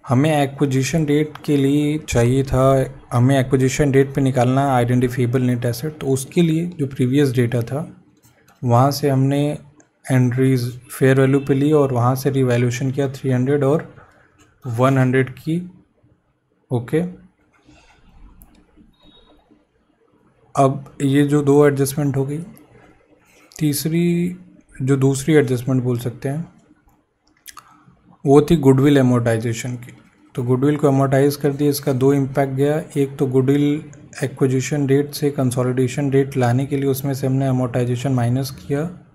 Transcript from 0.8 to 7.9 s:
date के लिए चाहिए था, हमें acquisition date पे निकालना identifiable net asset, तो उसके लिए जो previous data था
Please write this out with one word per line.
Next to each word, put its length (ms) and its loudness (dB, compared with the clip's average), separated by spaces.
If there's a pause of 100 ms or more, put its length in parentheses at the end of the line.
date 400 0
के 120 0
लिए 420 0
चाहिए 440 0
था, 420 2 (280)
हमें 240 4
acquisition 540 0
date 240 2
पे 60 0
निकालना 420 2 (120)
identifiable 680 0
net 240 -2
asset, 340 -6
तो 80 -6
उसके 340 -2
लिए 280 0
जो 180 -6
previous 440 0
data 320 0
था 220 -8 (760)